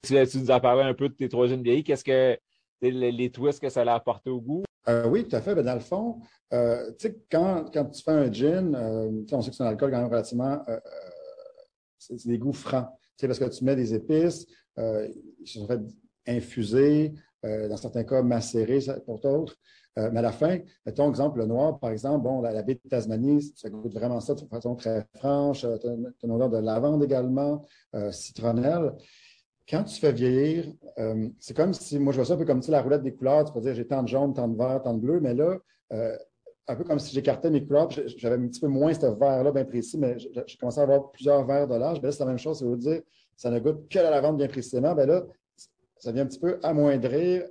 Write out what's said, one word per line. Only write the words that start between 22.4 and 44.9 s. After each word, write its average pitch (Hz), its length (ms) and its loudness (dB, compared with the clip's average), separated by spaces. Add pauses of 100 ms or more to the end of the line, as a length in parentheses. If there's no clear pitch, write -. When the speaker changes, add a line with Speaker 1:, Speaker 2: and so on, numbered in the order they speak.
Speaker 2:
la, 117 100 -2
la 107 100 -4
baie 123 120 0
de - 140 -12
Tasmanie, 127 680 0
ça 107 140 -12
goûte 107 240 -10
vraiment 117 260 -2
ça 143 140 -4
de - 80 -8
façon 120 340 -6
très 110 280 -2 (100)
franche, 143 500 0
euh, 117 140 -2
t'as 123 100 -6
une, 120 320 -6
t'as 117 80 -6
une 113 60 0
odeur 123 160 2
de 113 80 0
lavande 120 440 2
également, 135 600 0 (320)
euh, 104 160 -4
citronnelle. 123 800 0 (760)
Quand 170 140 0
tu - 160 -8
fais 147 140 4
vieillir, 139 580 2 (280)
euh, 110 300 -2 (120)
c'est - 160 -10
comme 175 180 2
si, - 240 -6
moi 139 140 2
je 127 60 0
vois 127 60 2
ça 175 100 2
un - 20 0
peu 160 80 -2
comme, 131 160 2
tu 127 60 -8
sais, 156 60 0
la 143 100 4
roulette 135 200 2
des 131 100 -4
couleurs, 147 340 2
tu 151 60 -12
peux 117 80 -4
dire, « 123 140 -2
J'ai 117 100 -4
tant 135 180 -2
de 120 40 -2
jaune, 135 260 0
tant 123 140 -2
de 113 100 -2
vert, 131 240 0
tant 120 140 -2
de 110 60 -2
bleu », 143 200 2
mais 127 140 0
là, 165 220 2 (360)
euh, 113 240 -4 (520)
un 120 80 -4
peu 123 80 -6
comme 147 160 0
si - 120 -12
j'écartais 139 380 0
mes 143 140 2
couleurs, 151 240 4
puis 151 140 -6 (140)
j'avais 120 200 0
un 123 100 -2
petit - 140 -8
peu 151 80 0
moins 139 240 2
ce 147 140 0
vert-là 131 440 2
bien 135 140 0
précis, 123 340 -4
mais 123 200 0
j'ai, 120 120 -12 (160)
j'ai - 120 -20
commencé 123 200 -4
à 147 40 4
avoir 139 280 4
plusieurs 139 360 2
verts 139 200 2
de 123 80 -2
l'âge. 143 260 0
Ben 127 80 -2
là, 143 40 -2
c'est 143 100 -4
la 131 40 0
même 127 120 -2
chose, 156 200 -4
ça 131 80 -4
veut 120 100 0
dire, 151 240 -2 (340)
ça - 160 -6
ne 120 80 0
goûte 151 300 -2
que 190 100 0
la 165 120 6
lavande 151 260 4
bien 139 100 0
précisément. 131 480 -2